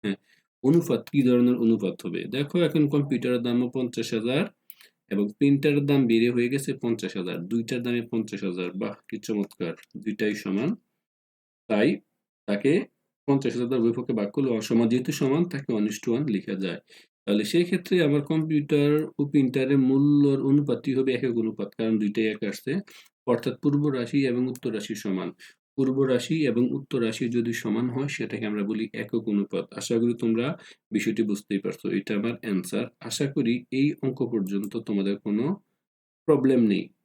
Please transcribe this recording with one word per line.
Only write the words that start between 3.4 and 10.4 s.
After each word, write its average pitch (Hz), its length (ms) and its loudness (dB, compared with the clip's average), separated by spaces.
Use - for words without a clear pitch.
দামও 120 280 0
পঞ্চাশ 120 440 -4
হাজার 123 300 0
এবং 104 140 0
প্রিন্টারের 143 480 4
দাম 139 200 4
বেড়ে 113 240 4
হয়ে 120 180 2
গেছে 139 220 -4
পঞ্চাশ 110 340 -2
হাজার, 90 300 -6
দুইটার 117 360 -2
দামে 120 200 -2
পঞ্চাশ 110 420 -6
হাজার। 90 300 -4
বাহ, 104 200 -6
কি 107 100 -8
চমৎকার, 98 560 -4
দুইটাই 107 380 -4
সমান। 107 360 -2